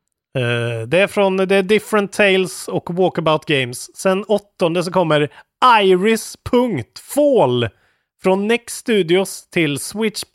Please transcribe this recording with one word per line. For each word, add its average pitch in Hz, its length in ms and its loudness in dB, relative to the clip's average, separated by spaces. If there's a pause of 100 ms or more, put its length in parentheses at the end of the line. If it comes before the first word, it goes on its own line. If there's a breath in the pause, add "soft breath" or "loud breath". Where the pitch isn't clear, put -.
(380)
Eh, 120 480 -4
det 147 120 0
är 196 80 4
från, 190 300 0
det 190 200 0
är 196 60 4
Different 202 500 0
Tales 190 560 0
och 175 260 -6
Walkabout 165 520 0
Games. 127 500 -4
Sen 190 280 -2
åttonde 180 600 -2
så 180 80 -8
kommer 151 360 2 (540 loud breath)
Iris 196 540 2 (140)
Punkt 240 480 -2
Fall 156 720 2 (540)
från 190 260 0
Next 233 280 -4
Studios 190 720 -2
till 147 280 -2
Switch, 214 460 -6 (100)